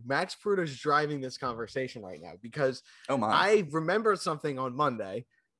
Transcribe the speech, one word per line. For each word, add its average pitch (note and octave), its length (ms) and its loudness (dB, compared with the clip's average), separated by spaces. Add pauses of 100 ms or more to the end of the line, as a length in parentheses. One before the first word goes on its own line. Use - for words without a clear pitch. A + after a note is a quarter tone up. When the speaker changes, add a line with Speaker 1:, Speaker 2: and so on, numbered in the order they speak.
Speaker 1:
Max C#3 300 0
Peruto's F3 420 -2
driving D3 440 2
this B2+ 160 -8
conversation B2 680 -4
right F2+ 180 -14
now E2+ 200 -14
because C3 420 0 (260)
Speaker 2:
Oh, C3+ 80 2
my. A2 120 2
Speaker 1:
I F#3 420 6
remembered F#3 480 2
something D3+ 400 -2
on B2+ 160 -4
Monday, A#2 500 -2 (340)